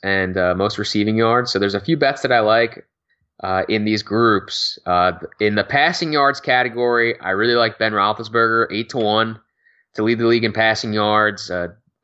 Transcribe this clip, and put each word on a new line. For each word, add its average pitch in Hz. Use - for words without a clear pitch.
and, 95
uh, 90
most 98
receiving 107
yards. 117
So -
there's 101
a 98
few 160
bets 143
that 131
I 120
like, 113
uh, 92
in 107
these 107
groups. 110
Uh, 90
in 107
the 104
passing 160
yards 139
category, 120
I 90
really 107
like 113
Ben 110
Roethlisberger, 113
eight 113
to -
one 110
to 107
lead 113
the 117
league 117
in 110
passing 110
yards. 107
Uh, 87